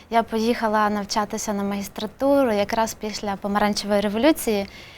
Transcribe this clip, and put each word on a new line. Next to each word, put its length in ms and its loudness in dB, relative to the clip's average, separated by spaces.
Я 120 4
поїхала 680 0
навчатися 640 -4
на 100 -2
магістратуру 920 0
якраз 420 0
після 420 -6
Помаранчевої 640 0
революції 680 2